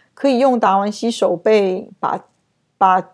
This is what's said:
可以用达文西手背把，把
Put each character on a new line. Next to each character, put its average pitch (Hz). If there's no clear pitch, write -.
可 -
以 240
用 262
达 196
文 202
西 226
手 202
背 196
把， -
把 185